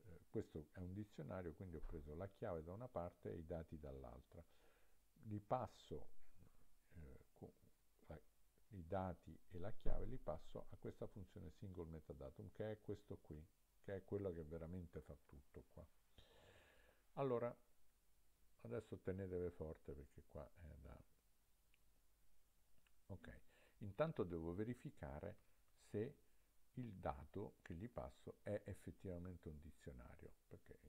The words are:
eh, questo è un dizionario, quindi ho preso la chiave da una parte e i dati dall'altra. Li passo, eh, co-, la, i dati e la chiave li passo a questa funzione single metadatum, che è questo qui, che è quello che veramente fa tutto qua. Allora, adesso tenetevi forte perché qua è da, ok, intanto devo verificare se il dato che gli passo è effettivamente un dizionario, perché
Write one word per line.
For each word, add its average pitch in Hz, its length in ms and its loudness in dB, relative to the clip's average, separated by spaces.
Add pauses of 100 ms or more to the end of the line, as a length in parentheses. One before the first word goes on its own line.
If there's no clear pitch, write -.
eh, 85 260 -14
questo 90 420 0
è - 80 -8
un 90 140 -2
dizionario, 98 600 -2
quindi 87 240 -4
ho - 80 -4
preso 73 300 -2
la 92 120 0
chiave 92 360 -2
da 87 100 -4
una 120 160 -4
parte 87 420 -2
e 95 60 -2
i 80 80 -6
dati 82 340 -2
dall'altra. 67 640 -8 (800)
Li 107 160 0
passo, - 720 0 (840)
eh, 73 300 -12 (100)
co-, - 180 -10 (540)
la, 80 120 -6 (500)
i 92 160 -4
dati 90 520 2 (120)
e 90 100 -2
la - 120 4
chiave - 340 12
li - 120 4
passo - 520 0
a - 80 -6
questa 113 300 -2
funzione 90 440 -6
single 90 340 -4
metadatum, 80 680 -6
che 107 200 0
è 107 100 -6
questo 101 360 -4
qui, 76 280 -8 (440)
che 101 60 0
è 95 80 -2
quello 101 280 2
che 82 120 0
veramente 82 580 -4
fa 69 240 -10
tutto - 460 -14
qua. 80 120 -12 (1300)
Allora, 123 400 6 (1080)
adesso 117 380 -2
tenetevi 92 500 2
forte - 440 -4
perché 69 340 -10
qua 71 200 -8 (100)
è 76 220 -10
da, - 240 -12 (2000)
ok, 69 340 -8 (380)
intanto 127 440 4
devo 85 300 2
verificare 95 840 -2 (520)
se 110 280 0 (560)
il 117 200 -4
dato 82 680 -2
che - 100 -6
gli 85 160 -4
passo - 540 -6
è 104 220 2
effettivamente 87 840 -4
un 76 100 -6
dizionario, - 760 -10 (120)
perché - 420 -14